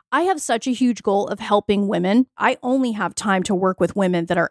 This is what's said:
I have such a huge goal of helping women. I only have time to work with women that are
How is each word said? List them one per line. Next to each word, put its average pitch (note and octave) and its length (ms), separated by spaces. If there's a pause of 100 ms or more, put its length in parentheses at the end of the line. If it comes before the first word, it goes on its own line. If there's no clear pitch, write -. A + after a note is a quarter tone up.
(120)
I C#4+ 120
have F4+ 180
such A#3 240
a C4 60
huge A#3+ 300
goal G3+ 260
of G3+ 120
helping G3+ 480
women. G3 380 (100)
I B3 260
only B3+ 300
have G3+ 220
time F#3+ 300
to G#3 100
work F#3 260
with F3 160
women F3+ 300
that F3+ 100
are E3 140